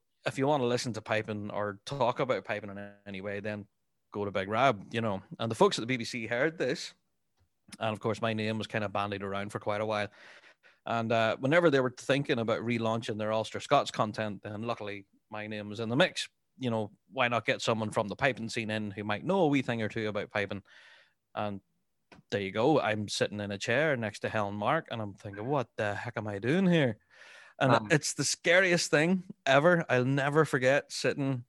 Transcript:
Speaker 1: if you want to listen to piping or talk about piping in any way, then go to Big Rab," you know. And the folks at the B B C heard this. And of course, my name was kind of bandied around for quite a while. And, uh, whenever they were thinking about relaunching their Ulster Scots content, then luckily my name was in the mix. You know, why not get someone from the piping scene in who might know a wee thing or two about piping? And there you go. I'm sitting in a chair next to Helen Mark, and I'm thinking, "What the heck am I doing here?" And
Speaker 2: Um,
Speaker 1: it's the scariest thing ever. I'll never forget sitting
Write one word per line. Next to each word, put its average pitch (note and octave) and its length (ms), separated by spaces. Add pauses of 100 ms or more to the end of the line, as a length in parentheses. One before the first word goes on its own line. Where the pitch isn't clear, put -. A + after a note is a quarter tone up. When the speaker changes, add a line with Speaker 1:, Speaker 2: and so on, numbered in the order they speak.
(260)
Speaker 1:
if D#3 120
you C3+ 80
want C#3+ 160
to B2 60
listen A#2+ 260
to A2 80
piping G#2+ 500
or G2+ 340
talk B2+ 340
about B2 240
piping G#2 260
in G2+ 220 (160)
any G2 140
way, G2+ 180
then G#2 260 (480)
go G#2 120
to G2+ 60
Big F#2+ 180
Rab," A2 440
you A#2 60
know. G#2 220 (180)
And A2+ 100
the - 60
folks F#3+ 240
at - 40
the A2+ 40
B B2+ 80
B A#2 80
C A2 240
heard C#3 300
this. - 360 (840)
And A2 140
of G#2 80
course, A2 200
my A2+ 120
name A2 240
was G#2 100
kind A2 160
of G2 80
bandied G2+ 320
around G2 280
for A2 80
quite G#2 200
a A2 60
while. G#2 240 (800)
And, A2+ 240
uh, A2+ 280
whenever E3 300
they C#3 100
were B2+ 160
thinking C#3 440
about G#2+ 220
relaunching A2+ 580
their G#2+ 120
Ulster A2 280
Scots C3 320
content, G#2+ 500
then G#2+ 220
luckily G2+ 420 (240)
my G#2+ 160
name G#2+ 240
was G#2 100
in A2+ 100
the A#2 60
mix. D#3+ 320 (300)
You B2+ 140
know, A2 200 (200)
why B2 160
not A#2+ 180
get A#2 160
someone A2 300
from A2 160
the G2 80
piping B2 340
scene A2 220
in G#2+ 180
who G#2 140
might G#2 200
know F#3 200
a D#3 40
wee C#3+ 140
thing A#2 220
or G#2 60
two A2 200
about G2+ 220
piping? G2+ 320 (720)
And G#2 260 (720)
there G#2 100
you F#2+ 100
go. B2 300
I'm G#2+ 260
sitting - 320
in G2+ 120
a G2+ 80
chair C#3 360
next A2 260
to A2+ 80
Helen G2+ 260
Mark, B2+ 360
and A#2 100
I'm G2+ 120
thinking, G#2 340
"What C3+ 300
the G#2 180
heck A2+ 220
am G#2+ 100
I G2+ 120
doing D3+ 280
here?" D3+ 300 (600)
And C3 140
Speaker 2:
Um, A2+ 180
Speaker 1:
it's D#3 240
the C#3+ 100
scariest F3 640
thing F3 340 (220)
ever. D#3+ 420
I'll B2+ 160
never C#3+ 420
forget C3 460
sitting C3+ 580